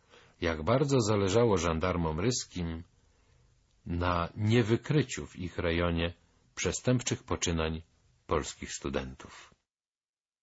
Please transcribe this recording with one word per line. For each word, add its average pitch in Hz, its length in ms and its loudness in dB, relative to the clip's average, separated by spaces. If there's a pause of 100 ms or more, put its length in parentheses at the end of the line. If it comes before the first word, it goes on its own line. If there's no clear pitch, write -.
(400)
jak 82 220 -2
bardzo 135 380 4
zależało 101 580 4
żandarmom 82 640 0
ryskim 87 640 -4 (1040)
na 87 500 0
niewykryciu 113 880 0
w - 100 -18
ich 87 220 -10
rejonie 85 540 0 (420)
przestępczych - 680 -2
poczynań 80 600 -2 (440)
polskich - 460 -4
studentów. - 840 -8 (880)